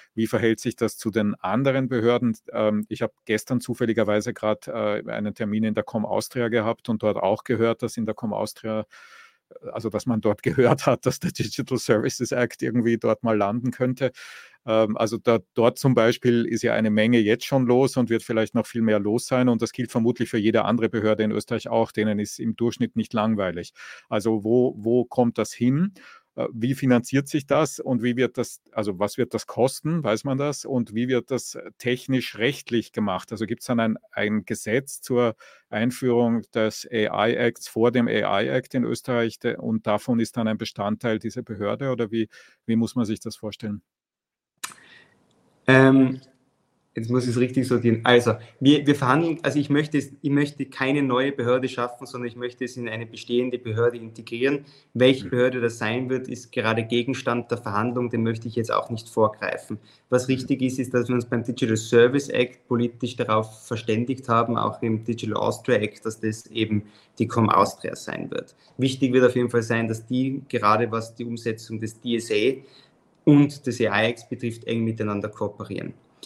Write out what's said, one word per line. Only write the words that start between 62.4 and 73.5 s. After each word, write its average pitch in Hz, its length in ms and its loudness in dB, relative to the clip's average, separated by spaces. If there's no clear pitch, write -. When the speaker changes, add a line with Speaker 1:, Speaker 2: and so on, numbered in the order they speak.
Speaker 2:
politisch 120 480 -2
darauf 110 500 -2
verständigt 120 640 -2
haben, 117 280 2
auch 107 260 -2
im 113 200 0
Digital 113 320 -4
Austria 110 440 0
Act, 107 280 -4
dass 110 140 -6
das 110 260 -4
eben 110 380 0
die 113 80 2
Com 113 240 2
Austria - 460 2
sein - 340 -10
wird. - 240 -8
Wichtig 131 340 0
wird 127 120 6
auf 120 100 4
jeden 123 160 0
Fall 117 120 2
sein, 113 260 0
dass 113 180 -6
die, 131 420 -2
gerade 110 440 2
was 113 240 -6
die 120 80 -10
Umsetzung 117 560 -8
des 110 200 -8
D 120 140 -2
S 113 160 -4
A 117 320 2
und 143 380 6